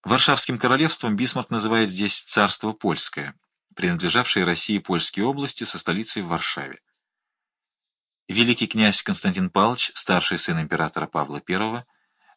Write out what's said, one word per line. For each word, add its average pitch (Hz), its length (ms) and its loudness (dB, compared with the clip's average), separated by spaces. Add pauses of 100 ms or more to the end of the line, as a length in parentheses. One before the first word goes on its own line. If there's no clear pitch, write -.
Варшавским 131 520 2
королевством 131 600 0
Бисмарк 123 340 -2
называет 110 380 2
здесь 98 340 -2
царство 107 500 0
польское, 73 600 -2 (400)
принадлежавшие 90 680 0
России 87 340 0
польские 92 480 -2
области 139 380 -4
со 92 160 -2
столицей 101 420 -4
в 85 60 -8
Варшаве. - 520 -6 (1500)
Великий 117 400 2
князь 107 340 4
Константин 92 480 0
Павлович, 113 440 2
старший 87 440 0
сын 82 220 0
императора 78 480 -4
Павла 73 320 -6
Первого, 110 440 -4 (520)